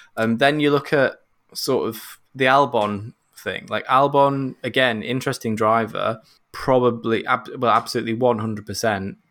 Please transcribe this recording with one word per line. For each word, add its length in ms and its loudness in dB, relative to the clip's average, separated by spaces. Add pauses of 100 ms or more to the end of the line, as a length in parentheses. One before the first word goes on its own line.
(200)
Um, 180 2
then 240 2
you 100 4
look 220 0
at 220 2 (400)
sort 340 -2
of 300 -12 (160)
the 100 0
Albon 680 2 (200)
thing. 360 -10
Like, 160 -6
Albon, 760 2
again, 400 0
interesting 540 -4
driver, 640 0 (320)
probably 720 2
ab-, 240 -2 (100)
well, 120 2
absolutely 440 0
one 260 2
hundred 260 -6
percent 500 -4 (140)